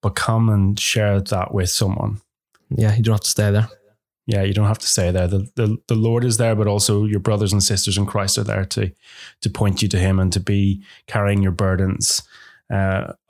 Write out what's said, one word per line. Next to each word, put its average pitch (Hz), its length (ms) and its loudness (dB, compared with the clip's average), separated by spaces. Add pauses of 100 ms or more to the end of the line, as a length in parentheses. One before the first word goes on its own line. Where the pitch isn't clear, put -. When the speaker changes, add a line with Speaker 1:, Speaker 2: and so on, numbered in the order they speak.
Speaker 1:
but 104 100 -2
come 113 380 2
and 101 300 4
share 104 420 0
that 98 320 -4
with 92 180 0
someone. 104 500 -2 (500)
Speaker 2:
Yeah, 110 240 2
you 117 80 2
don't 110 120 2
have 104 80 0
to - 60 -4
stay 107 220 0
there. 107 180 2 (580)
Speaker 1:
Yeah, 101 160 0
you 98 100 0
don't 104 140 2
have 110 120 0
to - 80 -8
stay 90 240 0
there. 90 160 2
The, 98 280 -2
the, 110 240 0 (100)
the 117 60 2
Lord 113 280 2
is 120 140 0
there, 113 180 2
but 104 120 0
also 104 380 0
your 104 160 0
brothers 101 320 0
and 101 100 2
sisters 98 340 -2
in 101 80 0
Christ 98 320 -2
are 110 80 -2
there 101 220 -2
to, 101 260 -4 (480)
to 107 100 -2
point 101 300 0
you 104 80 0
to 95 100 0
him 95 220 2
and 92 140 0
to 95 60 0
be 98 440 0 (220)
carrying 101 360 0
your 95 100 2
burdens, 95 680 -2 (480)
uh, 95 440 -2 (160)